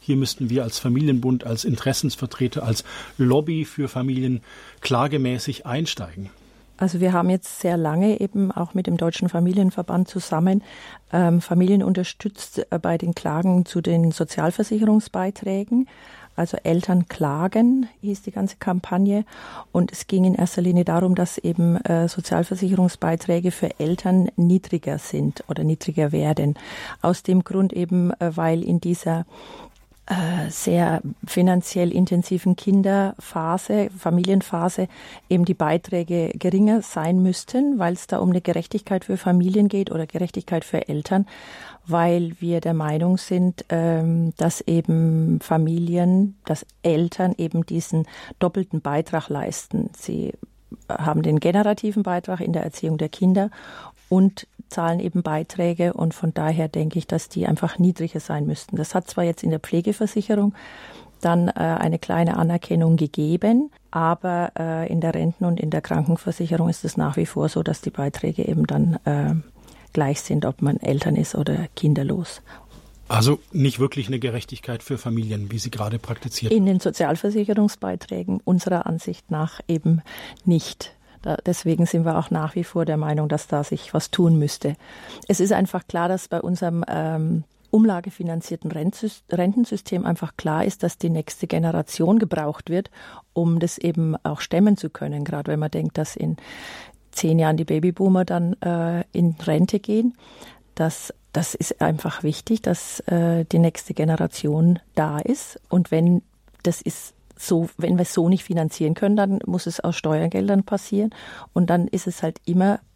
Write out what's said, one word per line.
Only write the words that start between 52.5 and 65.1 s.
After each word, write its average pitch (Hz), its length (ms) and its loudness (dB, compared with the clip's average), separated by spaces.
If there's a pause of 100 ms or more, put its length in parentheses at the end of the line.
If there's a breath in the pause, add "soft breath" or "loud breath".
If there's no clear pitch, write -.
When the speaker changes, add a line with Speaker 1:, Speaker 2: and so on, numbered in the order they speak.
Speaker 2:
der 165 100 -2
Erziehung 156 360 -4
der 156 100 -2
Kinder 190 400 2 (580 loud breath)
und 190 380 4 (220)
zahlen 170 320 0
eben 175 220 -2
Beiträge 170 720 0
und 165 220 0
von 160 180 -2
daher 160 340 0
denke 156 300 -2
ich, 160 80 -4
dass - 240 -4
die 175 160 -2
einfach - 320 -2
niedriger 170 420 2
sein 151 280 -4
müssten. 151 280 -6
Das 156 200 -4
hat 180 120 -2
zwar - 160 -4
jetzt 170 200 -2
in 165 80 0
der 156 80 -2
Pflegeversicherung 208 960 0 (640 loud breath)
dann, 175 280 2
äh, - 40 -2
eine 165 460 0
kleine 170 360 0
Anerkennung 165 600 2
gegeben, 170 760 2 (200 soft breath)
aber, 170 640 -2
äh, 165 340 -4
in 165 100 0
der 165 120 0